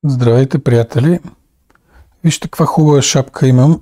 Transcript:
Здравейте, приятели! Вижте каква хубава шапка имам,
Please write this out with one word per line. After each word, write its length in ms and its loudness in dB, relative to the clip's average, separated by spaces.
Здравейте, 540 0
приятели! 640 -2
Вижте 240 -2
каква 180 -4
хубава 360 2
шапка 440 -2
имам, 360 2